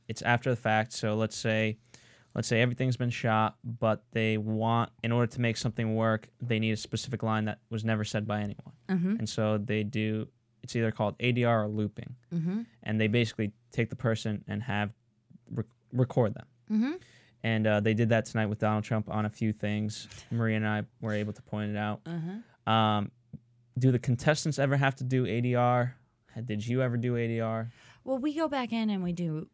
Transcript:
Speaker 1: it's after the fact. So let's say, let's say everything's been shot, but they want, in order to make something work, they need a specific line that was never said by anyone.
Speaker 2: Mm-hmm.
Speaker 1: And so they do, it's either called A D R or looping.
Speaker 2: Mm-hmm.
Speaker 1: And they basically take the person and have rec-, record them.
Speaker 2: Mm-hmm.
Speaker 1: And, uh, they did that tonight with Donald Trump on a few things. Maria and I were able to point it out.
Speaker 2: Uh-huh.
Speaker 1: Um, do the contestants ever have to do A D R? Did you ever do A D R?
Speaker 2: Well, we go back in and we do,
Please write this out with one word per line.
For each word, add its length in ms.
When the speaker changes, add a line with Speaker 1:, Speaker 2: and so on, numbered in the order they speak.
Speaker 1:
it's 140
after 300
the 60
fact. 360
So 220
let's 220
say, 420
let's 140
say 120
everything's 380
been 100
shot, 560
but 380
they 240
want, 540
in 100
order 200
to 80
make 160
something 380
work, 340
they 160
need 140
a 40
specific 460
line 240
that 140
was 160
never 180
said 220
by 140
anyone. 320
Speaker 2:
Mm-hmm. 300
Speaker 1:
And 80
so 280
they 260
do, 460
it's 140
either 140
called 300
A 120
D 120
R 200
or 40
looping. 460
Speaker 2:
Mm-hmm. 280
Speaker 1:
And 180
they 60
basically 460
take 160
the 80
person 500
and 160
have 280
rec-, 140
record 420
them. 120
Speaker 2:
Mm-hmm. 220
Speaker 1:
And, 240
uh, 140
they 140
did 160
that 160
tonight 200
with 120
Donald 260
Trump 240
on 160
a 60
few 220
things. 540
Maria 280
and 80
I 160
were 140
able 180
to 100
point 280
it 80
out. 260
Speaker 2:
Uh-huh. 680
Speaker 1:
Um, 400
do 140
the 60
contestants 600
ever 180
have 200
to 80
do 200
A 160
D 140
R? 420
Did 220
you 160
ever 160
do 180
A 120
D 120
R? 300
Speaker 2:
Well, 140
we 160
go 140
back 240
in 180
and 120
we 100
do, 420